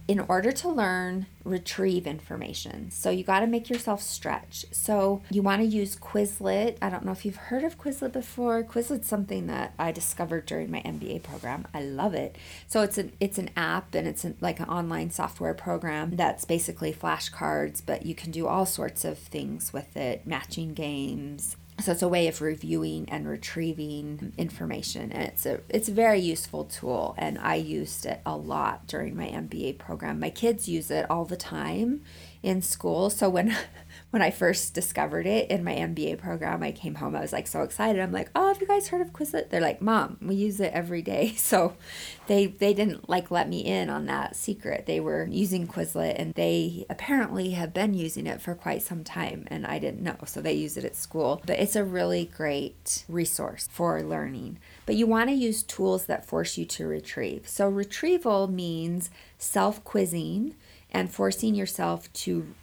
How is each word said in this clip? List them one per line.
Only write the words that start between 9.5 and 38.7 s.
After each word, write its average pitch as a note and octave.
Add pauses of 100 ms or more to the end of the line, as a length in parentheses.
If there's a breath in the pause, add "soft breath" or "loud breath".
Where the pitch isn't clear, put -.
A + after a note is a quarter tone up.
I D#3+
discovered E3
during D#3+
my D#3
M D#3
B -
A C#3+
program. C#3
I D3+
love C#3
it. C#3 (320 loud breath)
So A3
it's G#3
an, G3
it's G3
an F#3
app, E3+
and E3
it's D#3
an, E3
like, E3+
an -
online E3
software D#3+
program E3+
that's -
basically E3
flashcards, D#3
but D3
you E3
can E3
do D#3+
all F#3+
sorts -
of D#3
things D3
with -
it, B2+
matching D#3
games, C#3+ (260)
so F#3
it's F3
a F#3
way F3
of D#3+
reviewing D#3+
and D3+
retrieving D3+
information. -
And -
it's -
a, -
it's G#3+
a G#3
very G#3+
useful D#3+
tool. F2
And D#3
I D#3+
used D#3
it -
a D#3
lot D3+
during -
my D3
M D#3+
B D#3
A C3
program. D#3+
My D#3
kids A3+
use D#3+
it D3+
all E3+
the -
time F3+ (400 loud breath)
in F#3+
school. F3+
So G3+
when, F#3 (280 loud breath)
<laughs> -
when G#3+
I D#3
first -
discovered E3
it G#3+
in F3+
my E3+
M E3
B D#3
A E3
program, E3+
I D3
came D3+
home, D3+
I D3
was, D3+
like, -
so D#3
excited. G#3
I'm F#3
like, F#3
"Oh, F#4
have G4
you G4
guys G4+